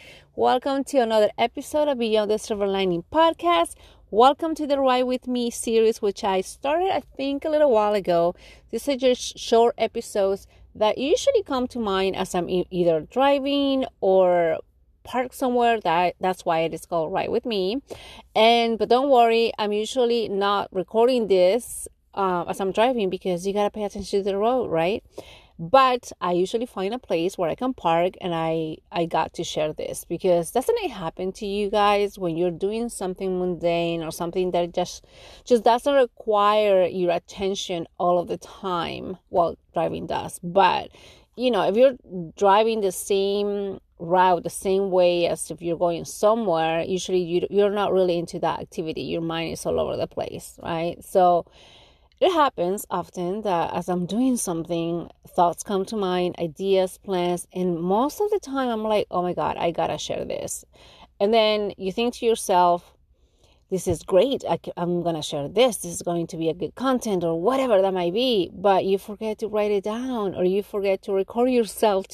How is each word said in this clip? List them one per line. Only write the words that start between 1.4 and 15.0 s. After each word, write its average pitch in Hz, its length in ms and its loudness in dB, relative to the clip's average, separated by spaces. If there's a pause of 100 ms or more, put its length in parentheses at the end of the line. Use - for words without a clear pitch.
of 269 120 -2
Beyond 214 300 2
the 214 80 2
Silver 208 300 -2
Lining 190 460 0
podcast. 339 640 2 (360)
Welcome 285 440 4
to 302 120 -6
the 277 100 0
Ride 254 260 2
With 254 220 -2
Me 247 260 -2
series, 226 500 2
which 202 240 -2
I 190 160 2
started, 330 520 -2
I 294 60 -2 (160)
think, 277 300 -4
a 320 40 -2
little 302 220 4
while 208 220 4
ago. 175 420 2 (360)
These 226 180 -4
are 277 80 0
just 247 420 0
short 233 380 4
episodes 202 680 -2 (280)
that 214 220 0
usually 403 460 2
come 254 240 -2
to 247 120 -8
mind 190 380 0
as - 180 -6
I'm 175 140 -2
e-, 185 200 -2
either 170 400 2
driving 277 760 2 (160)
or 180 560 4 (480)